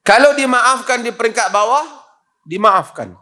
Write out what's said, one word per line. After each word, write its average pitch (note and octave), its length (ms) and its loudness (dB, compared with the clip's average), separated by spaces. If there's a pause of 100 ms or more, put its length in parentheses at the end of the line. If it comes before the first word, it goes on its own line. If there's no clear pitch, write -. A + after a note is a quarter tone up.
Kalau C4 380 4
dimaafkan B3+ 640 -2
di A3+ 100 -6
peringkat A3+ 400 -4
bawah, A3+ 320 0 (600)
dimaafkan F3 760 -2